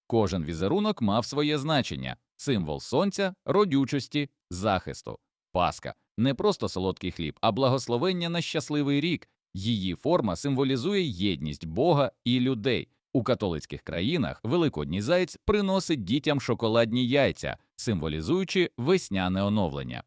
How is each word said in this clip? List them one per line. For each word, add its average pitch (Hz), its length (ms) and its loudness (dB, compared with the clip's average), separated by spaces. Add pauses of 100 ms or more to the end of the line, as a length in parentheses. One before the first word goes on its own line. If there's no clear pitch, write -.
Кожен 98 360 2
візерунок 101 580 0
мав 110 240 2
своє 147 320 0
значення: 110 580 -2 (220)
символ 82 420 -2
сонця, 190 540 -2 (120)
родючості, 143 840 0 (200)
захисту. 90 720 -2 (320)
Пасха — 82 420 -2 (240)
не 131 160 2
просто 180 360 0
солодкий 92 420 -2
хліб, - 300 -6
а 113 100 4
благословення 135 760 0
на 170 120 -2
щасливий 143 600 0
рік. 156 280 -2 (240)
Її 95 420 -2
форма 131 400 0
символізує 139 680 0
єдність 87 640 -2
Бога 139 460 2 (140)
і 123 140 2
людей. 123 480 0 (260)
У 123 100 2
католицьких 90 580 -2
країнах 98 600 -2
великодній 104 580 0
заєць 170 440 0
приносить 190 580 2
дітям 156 380 0
шоколадні 117 640 2
яйця, 113 500 0 (180)
символізуючи 101 1000 0
весняне 98 640 0
оновлення. 71 640 -2